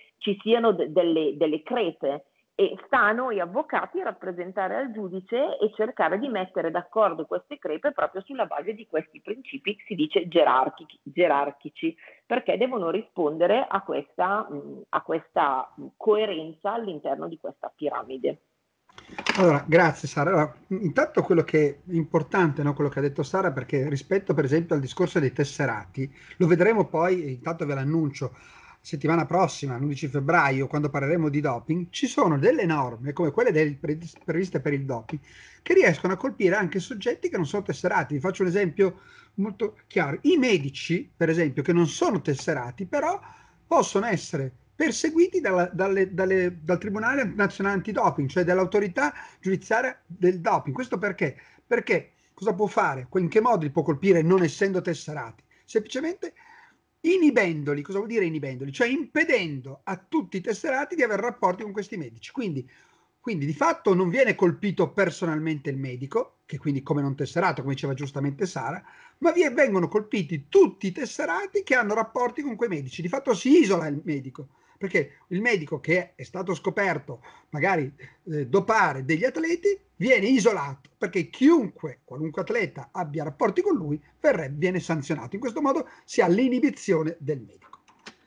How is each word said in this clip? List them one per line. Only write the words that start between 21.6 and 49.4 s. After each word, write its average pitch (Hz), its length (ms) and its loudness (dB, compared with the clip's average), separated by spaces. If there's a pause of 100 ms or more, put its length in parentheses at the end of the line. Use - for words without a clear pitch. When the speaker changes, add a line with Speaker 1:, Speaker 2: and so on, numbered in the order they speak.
Speaker 2:
è 185 60 -6
importante, 160 680 2
no, 143 140 0
quello 147 160 0
che - 80 -4
ha - 20 0
detto 143 220 -2
Sara, 185 280 0
perché 135 380 -2
rispetto 185 460 0
per 147 100 4
esempio 165 300 2
al 147 60 0
discorso 170 380 -2
dei 131 140 2
tesserati, 131 720 -4 (300)
lo 180 80 4
vedremo 180 400 6
poi, 170 460 0
intanto 160 340 -6
ve 143 80 -2
l'annuncio, 143 580 -2 (540)
settimana 151 400 0
prossima, 143 520 0
l'undici 143 320 -4
febbraio, 139 580 2
quando 147 220 -2
parleremo 151 400 0
di 143 100 0
doping, 156 500 -2
ci - 160 -2
sono 202 320 2
delle 220 280 4
norme, 135 480 -2
come 160 180 0
quelle 233 220 2
del 151 240 2
pre-, 151 200 -4 (280)
previste 175 340 -2
per 147 140 -2
il 139 100 -2
doping, 131 380 -8 (400)
che - 120 -2
riescono 208 380 4
a 185 60 -2
colpire 196 380 0
anche 190 260 -2
soggetti 247 480 -6
che 254 80 -4
non 175 80 0
sono 196 180 -4
tesserati. 151 520 -2
Vi 139 40 -2
faccio 180 220 -2
un 185 80 2
esempio 185 500 0 (360)
molto 202 420 -4 (100)
chiaro. 151 360 -2
I 339 120 6
medici, 175 800 0
per 160 140 2
esempio, 156 340 0
che 175 80 2
non 170 160 6
sono 214 340 0
tesserati, 139 640 -4
però 302 320 -2 (480)
possono 220 400 2
essere 147 460 -4 (240)
perseguiti 320 640 2
dalla, 185 320 2
dalle, 190 420 0
dalle, 180 480 0
dal 170 160 0
Tribunale 220 460 -2
Nazionale 196 520 -2
Antidoping, 196 520 0
cioè 180 160 0
dall'autorità 190 720 2 (260)
giudiziaria 226 680 0